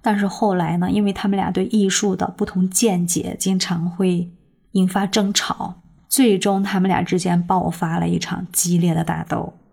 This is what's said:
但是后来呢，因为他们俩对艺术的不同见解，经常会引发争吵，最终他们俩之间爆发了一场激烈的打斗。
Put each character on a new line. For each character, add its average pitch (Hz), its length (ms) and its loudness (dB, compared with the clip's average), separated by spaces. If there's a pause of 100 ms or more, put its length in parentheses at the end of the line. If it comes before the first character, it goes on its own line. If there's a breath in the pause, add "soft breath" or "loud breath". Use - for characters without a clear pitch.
但 208 160 0
是 202 80 0
后 196 300 0
来 170 220 0
呢， 180 140 0
因 208 120 2
为 202 80 2
他 196 160 -4
们 196 80 2
俩 190 140 0
对 185 160 0
艺 202 240 2
术 190 260 0
的 190 120 -2 (100)
不 208 80 0
同 185 240 0
见 185 380 0
解， 175 300 -4
经 190 200 -2
常 175 320 -2
会 175 400 0 (420)
引 185 160 4
发 196 180 0
争 202 280 0
吵， - 420 -4 (320)
最 226 300 4
终 196 240 0
他 196 180 0
们 185 80 4
俩 180 140 2
之 180 180 0
间 175 220 2
爆 175 280 0
发 165 300 -4
了 165 80 0
一 170 120 0
场 - 340 -6
激 175 240 0
烈 170 160 2
的 165 100 0
打 160 200 -4
斗。 - 300 -6 (200)